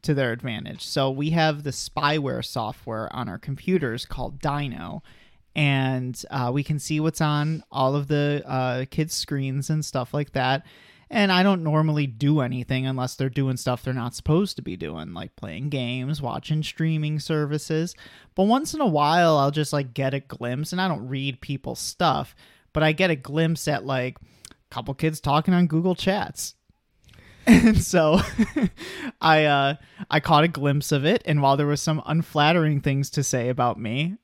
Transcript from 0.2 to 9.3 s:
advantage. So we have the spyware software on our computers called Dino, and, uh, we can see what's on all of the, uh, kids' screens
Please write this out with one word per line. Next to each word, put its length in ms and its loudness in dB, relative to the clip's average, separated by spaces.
advantage. 540 -10
So 260 0
we 200 -4
have 320 0
the 80 -6
spyware 720 -4
software 680 -8
on 140 -6
our 120 -10
computers 680 -2
called 340 -10
Dino, 640 -6
and, 760 0
uh, 240 -2
we 100 0
can 160 -4
see 200 -2
what's 220 0
on 500 0
all 240 0
of 120 -2
the, 380 0
uh, 460 -2
kids' 240 -2
screens 540 -4